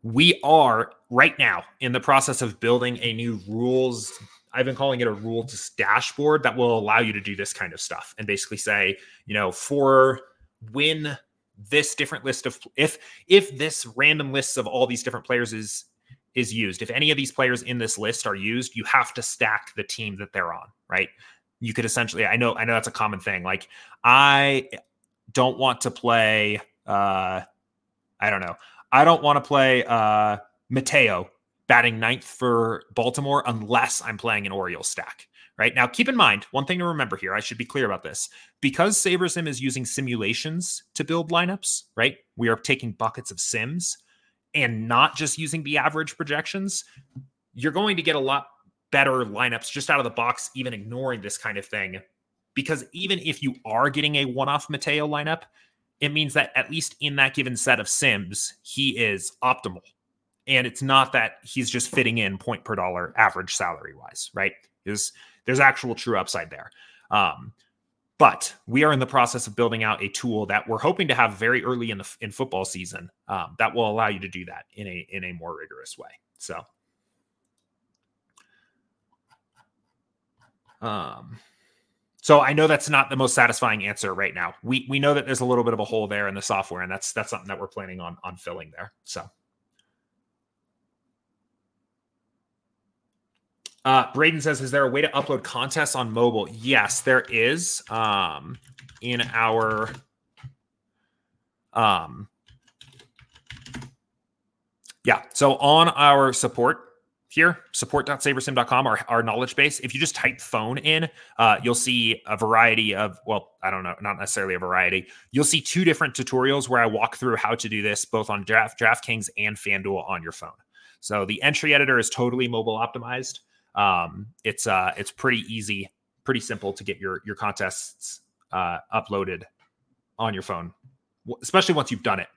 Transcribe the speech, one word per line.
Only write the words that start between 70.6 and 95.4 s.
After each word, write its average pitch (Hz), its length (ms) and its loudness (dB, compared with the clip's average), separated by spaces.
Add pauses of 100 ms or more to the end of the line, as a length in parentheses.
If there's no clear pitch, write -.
we're 110 100 -2
hoping 170 300 0
to 127 60 2
have 113 180 4
very 113 320 0
early 120 260 -2
in 101 60 -8
the 95 80 -12
f-, - 160 -14
in 107 100 -10
football 98 360 -4
season, 90 440 -12 (160)
um, 90 320 -8
that 110 160 0
will 113 160 2
allow 110 180 0
you 98 120 -4
to 95 80 -10
do 90 160 -12
that 87 300 -16
in 104 120 -14
a, 90 240 -12
in 92 140 -12
a 90 80 -12
more 82 260 -12
rigorous 69 380 -18
way. - 140 -20 (280)
So, - 220 -12 (4000)
um, 85 580 -8 (840)
so 147 180 10
I 135 140 2
know 156 120 4
that's 147 220 2
not 135 220 2
the 135 60 -4
most 131 180 2
satisfying 113 520 2
answer 101 260 -6
right 95 220 -4
now. 90 280 -6
We, 131 260 -2
we 139 100 -2
know 143 160 4
that 143 120 0
there's 131 140 -2
a 127 40 0
little 123 180 2
bit 117 120 2
of 104 40 -4
a 104 60 -2
hole 107 240 -2
there 104 180 -2
in 98 80 -4
the 98 80 -8
software, 95 400 -4
and 90 80 -8
that's, - 220 -8
that's - 180 -6
something 92 160 -10
that 98 140 -10
we're 98 80 -10
planning 92 320 -12
on, 87 240 -12
on 90 120 -12
filling 80 380 -14
there. 92 180 -16 (120)
So, - 260 -14 (4000)
uh, 131 280 6
Braden 156 280 2
says, 139 200 -2
"Is 127 120 -6
there 143 100 4
a 127 80 2
way 139 120 0
to 151 80 2
upload 139 340 -2